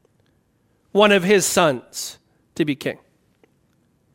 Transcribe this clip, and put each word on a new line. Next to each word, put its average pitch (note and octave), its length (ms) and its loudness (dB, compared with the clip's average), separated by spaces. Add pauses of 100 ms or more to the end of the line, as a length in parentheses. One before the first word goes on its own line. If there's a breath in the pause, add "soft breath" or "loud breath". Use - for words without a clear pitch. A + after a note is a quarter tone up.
(920)
one G#3 180 4
of G3 120 2
his F#3+ 220 2
sons - 720 -4 (380)
to E3 80 -4
be D3 120 -4
king. - 220 -10 (1160)